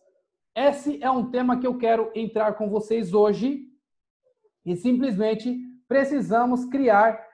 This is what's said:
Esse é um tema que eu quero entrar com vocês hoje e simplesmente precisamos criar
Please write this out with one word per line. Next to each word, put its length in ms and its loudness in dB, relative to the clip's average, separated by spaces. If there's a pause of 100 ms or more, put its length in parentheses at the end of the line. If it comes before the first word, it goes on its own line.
(540)
Esse 480 0
é 80 0
um 200 -2
tema 280 0
que 80 -4
eu 100 -2
quero 380 0
entrar 400 -2
com 160 -4
vocês 420 -2
hoje 540 2 (960)
e 120 -4
simplesmente 840 0 (300)
precisamos 760 0
criar 560 4 (140)